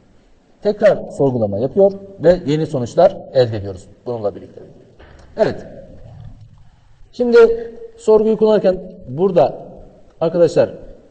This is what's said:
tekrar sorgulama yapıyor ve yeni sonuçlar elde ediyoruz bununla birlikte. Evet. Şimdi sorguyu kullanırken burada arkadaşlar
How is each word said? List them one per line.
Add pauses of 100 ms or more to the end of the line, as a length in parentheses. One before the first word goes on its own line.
(640)
tekrar
sorgulama
yapıyor (280)
ve
yeni
sonuçlar (160)
elde
ediyoruz (200)
bununla
birlikte. (760)
Evet. (1500)
Şimdi (580)
sorguyu
kullanırken (160)
burada (520)
arkadaşlar (360)